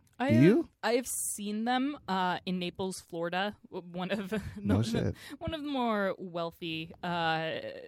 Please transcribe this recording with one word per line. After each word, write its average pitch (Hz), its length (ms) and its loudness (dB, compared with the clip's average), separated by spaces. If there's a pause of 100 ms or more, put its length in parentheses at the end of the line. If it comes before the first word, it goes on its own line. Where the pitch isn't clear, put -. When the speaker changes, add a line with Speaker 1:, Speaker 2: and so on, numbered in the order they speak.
(220)
Speaker 1:
I 254 80 0
Speaker 2:
Do - 60 8
Speaker 1:
have, 247 80 10
Speaker 2:
you? 254 260 8 (140)
Speaker 1:
I 220 100 2
have 247 140 2
seen 208 560 -4
them, 254 340 0 (120)
uh, 185 360 0
in 185 140 -2
Naples, 180 400 -4 (100)
Florida, 175 460 -2 (160)
w-, 180 220 -10
one 180 180 -4
of 196 180 -4
<laughs> - 20 -4
the, 214 100 -2 (200)
Speaker 2:
No 143 180 4
Speaker 1:
the, 113 40 4
Speaker 2:
shit. 226 320 0 (220)
Speaker 1:
one 330 160 -4
of 311 100 -6
the 294 60 -8
more 226 480 0
wealthy, 165 760 -6 (100)
uh, 160 480 0 (360)